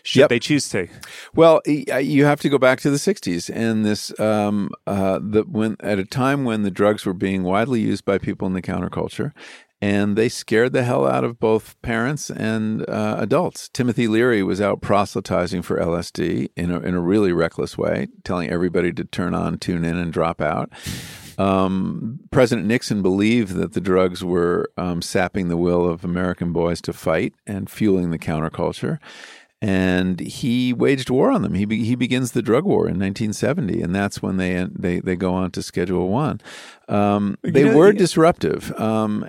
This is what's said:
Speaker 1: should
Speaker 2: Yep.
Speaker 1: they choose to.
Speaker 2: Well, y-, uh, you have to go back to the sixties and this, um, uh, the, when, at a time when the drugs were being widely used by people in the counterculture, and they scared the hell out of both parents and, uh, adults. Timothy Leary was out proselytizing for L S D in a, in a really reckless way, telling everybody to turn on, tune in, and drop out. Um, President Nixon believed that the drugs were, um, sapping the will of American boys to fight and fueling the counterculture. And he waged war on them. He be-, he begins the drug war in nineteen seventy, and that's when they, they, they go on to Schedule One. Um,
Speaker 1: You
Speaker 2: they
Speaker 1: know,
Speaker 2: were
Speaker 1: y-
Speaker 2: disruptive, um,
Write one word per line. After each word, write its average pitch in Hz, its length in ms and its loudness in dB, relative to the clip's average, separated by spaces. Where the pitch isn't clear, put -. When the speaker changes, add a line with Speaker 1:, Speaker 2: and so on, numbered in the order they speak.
Speaker 1:
should - 180 4
Speaker 2:
Yep. 147 100 8
Speaker 1:
they 120 80 2
choose 143 320 -2
to. 92 180 -4
Speaker 2:
Well, 160 320 8
y-, 147 260 0
uh, 127 60 0
you 143 260 4
have 147 160 4
to 151 80 0
go 139 100 2
back 127 220 4
to 147 100 0
the 143 80 2
sixties 92 520 -2
and 110 340 0
this, - 340 -2
um, 104 520 0
uh, 95 360 0
the, 104 200 0
when, 110 380 -2
at 101 180 -2
a 95 80 -2
time 135 380 -2
when 110 180 -2
the 98 80 0
drugs 104 340 2
were 98 100 -2
being 95 280 -2
widely 110 400 0
used 101 240 -2
by 98 100 2
people 98 320 -4
in 92 60 -2
the 90 80 -4
counterculture, 90 720 -6
and 101 320 2
they 110 140 2
scared 120 460 0
the 131 80 2
hell 131 240 0
out 131 180 0
of 120 160 -6
both 110 400 0
parents 123 480 -4
and, 110 580 -4
uh, 107 320 -2
adults. 135 540 -2
Timothy 123 360 0
Leary 110 340 4
was 95 180 0
out 101 220 0
proselytizing 92 800 0
for - 160 -2
L 85 180 0
S 87 140 -6
D - 460 -2
in 87 140 -2
a, 87 100 -2
in 90 140 -4
a 90 60 -2
really 92 320 2
reckless 82 460 -2
way, 80 300 -2
telling 90 260 -4
everybody 87 420 0
to 87 120 -8
turn 87 280 -4
on, 87 260 -2
tune 85 260 -4
in, 82 120 -2
and 85 160 -4
drop 82 300 -2
out. 78 280 -2
Um, 95 800 0
President 113 380 2
Nixon 113 320 -2
believed 101 540 2
that 90 180 -2
the 92 80 -4
drugs 92 420 2
were, 87 540 0
um, 87 240 -4
sapping 90 480 -2
the 85 80 -2
will 87 320 2
of 85 160 -4
American 87 480 -2
boys 85 300 0
to 85 100 -6
fight 85 400 -2
and 98 240 -8
fueling 95 400 2
the 82 80 -4
counterculture. 80 800 -4
And 92 580 2
he 123 520 -2
waged 127 380 0
war 151 200 4
on 214 120 2
them. 82 100 -2
He 98 140 0
be-, 110 180 -2
he 117 100 0
begins 127 380 -2
the 131 80 -2
drug 120 240 2
war 92 240 2
in 87 100 -2
nineteen 98 360 -2
seventy, 107 480 -2
and 87 120 -2
that's 101 280 -2
when 95 160 -2
they, 90 320 0
they, 90 300 -2
they 92 160 -2
go 90 180 0
on 92 160 0
to 92 120 -6
Schedule 90 460 -2
One. 107 320 -2
Um, 104 560 2
Speaker 1:
You - 80 -2
Speaker 2:
they 139 120 6
Speaker 1:
know, 143 120 6
Speaker 2:
were 175 120 10
Speaker 1:
y- 208 40 8
Speaker 2:
disruptive, 170 880 2
um, 110 480 -2